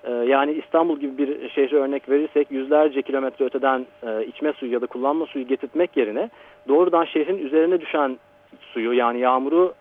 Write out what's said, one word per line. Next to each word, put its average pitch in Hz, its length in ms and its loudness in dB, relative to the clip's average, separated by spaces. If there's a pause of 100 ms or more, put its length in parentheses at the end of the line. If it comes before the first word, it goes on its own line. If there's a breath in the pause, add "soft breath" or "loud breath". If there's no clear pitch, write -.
E, 123 80 -6
yani 135 400 2
İstanbul 160 480 0
gibi 135 180 -6
bir 139 320 -4
şehre 139 260 0
örnek 139 320 -2
verirsek 147 420 0
yüzlerce 139 520 2
kilometre 135 420 -4
öteden, 131 420 -2 (200)
e, 110 200 -4
içme 147 260 -4
suyu 123 200 -6
ya 120 80 0
da 123 60 -4
kullanma 143 400 -2
suyu 131 200 -8
getirtmek 143 500 -2
yerine 127 340 -2 (380 loud breath)
doğrudan 170 360 4
şehrin 160 340 -2
üzerine 160 420 2
düşen 147 380 -2 (420)
suyu, 117 320 -4
yani 120 280 2
yağmuru 139 600 2